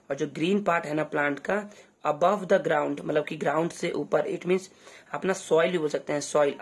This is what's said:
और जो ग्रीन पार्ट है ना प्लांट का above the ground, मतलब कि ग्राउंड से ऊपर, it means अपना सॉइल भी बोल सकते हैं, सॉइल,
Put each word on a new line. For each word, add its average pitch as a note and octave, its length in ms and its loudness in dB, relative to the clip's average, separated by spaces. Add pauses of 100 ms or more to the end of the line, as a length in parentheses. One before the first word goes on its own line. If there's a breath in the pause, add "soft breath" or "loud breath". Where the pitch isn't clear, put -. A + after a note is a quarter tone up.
और C#3 60 -2
जो D3+ 200 -2
ग्रीन F#3+ 280 2
पार्ट E3+ 220 2
है D3 80 -6
ना D#3 100 0 (100)
प्लांट C#3+ 260 0 (100)
का G3 80 2 (540 loud breath)
above F#3 320 2 (100)
the F#3 140 6
ground, D3 340 0
मतलब D3+ 260 0
कि D#3+ 180 -8
ग्राउंड D#3+ 260 0
से - 200 -6 (100)
ऊपर, - 340 0
it - 160 -6
means F#3+ 160 0 (460 loud breath)
अपना F3+ 200 -2 (100)
सॉइल E3+ 280 4
भी F3+ 60 -2
बोल D3+ 120 0
सकते D3+ 240 -4
हैं, D3 80 0
सॉइल, C#3+ 400 2